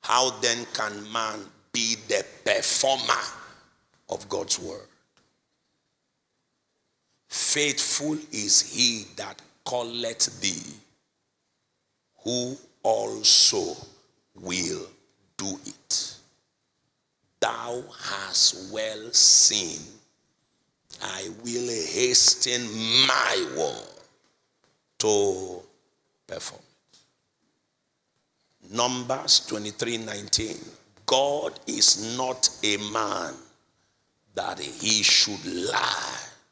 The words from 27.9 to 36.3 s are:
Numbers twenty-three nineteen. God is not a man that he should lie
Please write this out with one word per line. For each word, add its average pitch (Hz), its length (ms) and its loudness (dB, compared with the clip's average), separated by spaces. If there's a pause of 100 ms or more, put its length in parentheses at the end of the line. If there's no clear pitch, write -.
Numbers 127 720 2
twenty-three 107 520 -4
nineteen. 107 580 -4 (480)
God 143 640 0
is 113 500 2
not 127 320 0 (160)
a 104 140 4 (140)
man 98 420 -2 (1000)
that - 240 -4
he 104 440 0
should - 440 2
lie - 720 -2 (340)